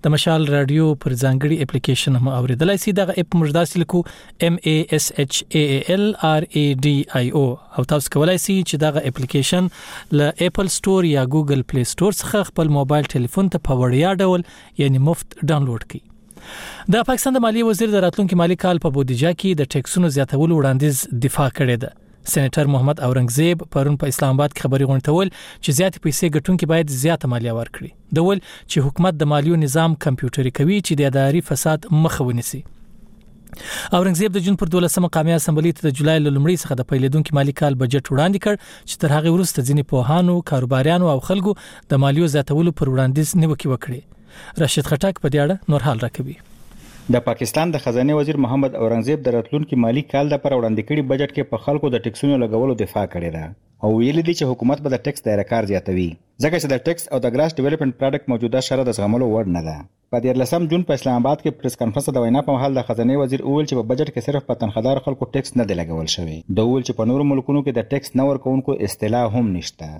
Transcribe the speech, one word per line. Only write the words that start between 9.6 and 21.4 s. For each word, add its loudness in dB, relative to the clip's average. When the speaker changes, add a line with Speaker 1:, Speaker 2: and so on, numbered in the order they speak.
Speaker 1:
له 0
اپل -2
سټور 2
یا 2
ګوګل 2
پلی 0
سټور 0
څخه -2
خپل 0
موبایل 0
ټلیفون 0
ته -4
په 2
وړیا 2
ډول، 2
یعنی 2
مفت، -4
ډاونلوډ -2
کړئ. -12
د 0
پاکستان 0
د 2
مالیې 2
وزیر 0
د 4
راتلونکي 2
مالي 2
کال 2
په 0
بودیجه 0
کې 0
د -6
ټیکسونو 0
زیاتولو 2
وړاندیز 2
دفاع 0